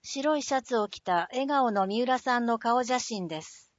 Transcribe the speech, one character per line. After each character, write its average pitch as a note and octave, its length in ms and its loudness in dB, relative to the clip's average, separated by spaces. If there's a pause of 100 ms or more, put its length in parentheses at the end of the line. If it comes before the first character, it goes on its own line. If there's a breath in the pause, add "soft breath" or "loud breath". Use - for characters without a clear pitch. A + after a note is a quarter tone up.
白 D4 360 0
い C#4 40 -2
シ C4+ 140 -2
ャ C4 60 2
ツ A#3+ 160 -2
を G#3 100 2
着 - 120 -14
た F3 320 0
笑 B3+ 140 -2
顔 C4+ 260 2
の G3 140 2
三 G#3 160 -2
浦 B3+ 180 2
さ B3 200 0
ん A#3+ 60 -2
の A#3 120 2
顔 A#3+ 260 2
写 B3 160 0
真 G3+ 280 -6
で D#3 160 -8
す。 - 360 -20